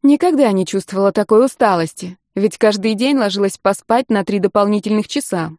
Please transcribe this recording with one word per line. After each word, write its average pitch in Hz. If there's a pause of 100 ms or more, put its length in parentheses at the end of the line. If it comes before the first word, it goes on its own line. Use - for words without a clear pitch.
Никогда 285
не 185
чувствовала 196
такой 214
усталости, 180 (200)
ведь -
каждый 214
день 262
ложилась 202
поспать 226
на 202
три 202
дополнительных 208
часа. 175